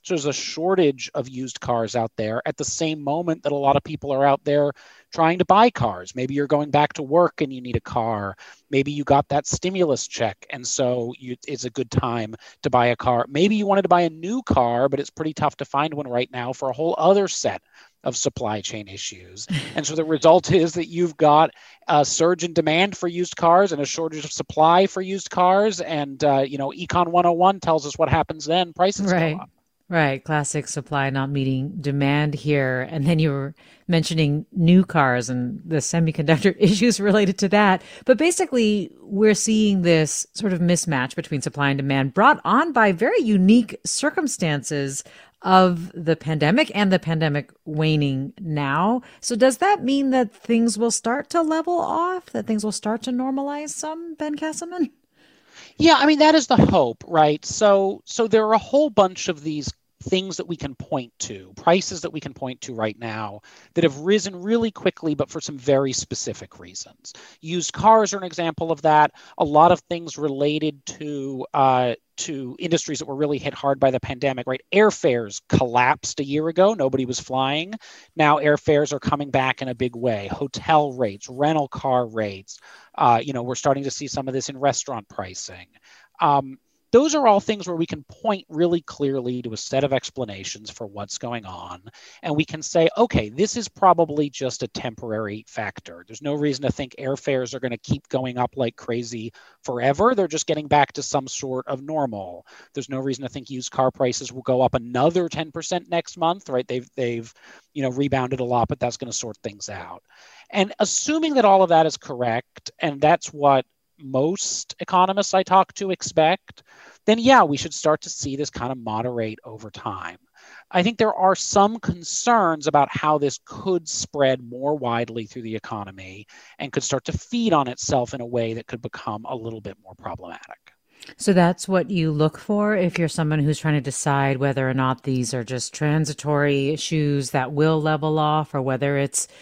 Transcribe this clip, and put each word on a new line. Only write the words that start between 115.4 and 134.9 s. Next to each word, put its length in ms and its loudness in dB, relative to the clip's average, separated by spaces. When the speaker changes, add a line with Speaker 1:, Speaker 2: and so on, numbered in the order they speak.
Speaker 1:
talk 300 4
to 180 -6
expect, 720 -2
then 140 4
yeah, 240 8
we 120 0
should 180 -8
start 260 0
to 100 -14
see 240 -8
this 160 -6
kind 220 -8
of 60 -10
moderate 640 -6
over 260 -16
time. 460 -12
I 100 2
think 160 -2
there 160 2
are 220 2
some 420 2
concerns 880 0
about 240 2
how 280 0
this 260 -2
could 440 -6
spread 540 -2
more 320 -4
widely 520 -4
through 160 -14
the 120 -8
economy 720 -10
and 140 -10
could 100 -4
start 220 -4
to 80 -8
feed 400 -2
on 160 2
itself 440 -4
in 80 -10
a 60 -10
way 280 -2
that 120 -12
could 160 -12
become 460 -10
a 80 -8
little 240 -10
bit 240 -14
more 100 -20
problematic. 800 -16
Speaker 2:
So 160 0
that's 360 2
what 200 0
you 220 0
look 280 0
for 360 -2
if 240 0
you're 100 0
someone 300 -2
who's 200 0
trying 160 0
to 60 2
decide 580 0
whether 300 0
or 60 -2
not 300 -2